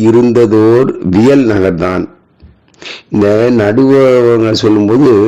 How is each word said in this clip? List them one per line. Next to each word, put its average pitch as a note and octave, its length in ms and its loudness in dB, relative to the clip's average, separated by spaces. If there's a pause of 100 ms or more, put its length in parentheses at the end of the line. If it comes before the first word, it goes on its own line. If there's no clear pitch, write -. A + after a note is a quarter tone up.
இருந்ததோர் A2+ 880 2 (180)
வியல் B2 380 2
நகர்தான். F#2 600 -4 (1000)
இந்த G#2 220 -2 (280)
நடுவங்க A#2+ 1000 0
சொல்லும்போது, G#2+ 580 0 (160)